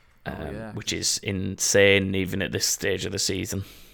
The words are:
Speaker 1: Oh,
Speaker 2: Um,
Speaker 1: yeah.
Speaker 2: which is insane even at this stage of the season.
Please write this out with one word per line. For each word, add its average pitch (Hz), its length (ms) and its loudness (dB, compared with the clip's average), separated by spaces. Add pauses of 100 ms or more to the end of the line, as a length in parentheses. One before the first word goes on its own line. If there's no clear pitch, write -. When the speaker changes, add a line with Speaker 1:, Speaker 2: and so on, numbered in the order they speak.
(260)
Speaker 1:
Oh, - 80 -8
Speaker 2:
Um, 73 220 -8
Speaker 1:
yeah. 110 180 -12
Speaker 2:
which 110 200 -6
is 90 300 -2
insane 98 920 4
even 95 280 -2
at - 100 -2
this 95 140 -2
stage - 400 -2
of 98 60 -6
the 95 80 -4
season. 95 440 -4 (300)